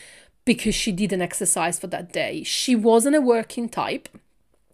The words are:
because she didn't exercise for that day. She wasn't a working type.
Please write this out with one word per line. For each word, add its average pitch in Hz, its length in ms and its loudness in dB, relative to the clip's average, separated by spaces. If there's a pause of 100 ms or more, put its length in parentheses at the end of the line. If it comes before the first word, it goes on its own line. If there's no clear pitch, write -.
(460)
because 220 280 0
she - 160 -2
didn't 185 300 -2
exercise 175 580 -2
for 185 100 -10
that 175 260 -10
day. 156 280 -4
She - 320 0
wasn't 233 420 4
a 302 40 4
working 233 480 0
type. - 400 -6 (640)